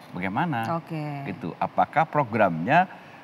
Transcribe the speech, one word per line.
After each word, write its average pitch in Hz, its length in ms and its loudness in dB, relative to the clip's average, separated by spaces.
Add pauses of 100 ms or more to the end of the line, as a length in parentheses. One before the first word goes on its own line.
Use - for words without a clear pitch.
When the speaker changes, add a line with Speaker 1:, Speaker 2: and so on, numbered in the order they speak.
(100)
Speaker 1:
bagaimana? 135 720 -4
Speaker 2:
Oke. 151 480 -10
Speaker 1:
Gitu. - 320 -8
Apakah 95 420 0
programnya 117 880 2 (340)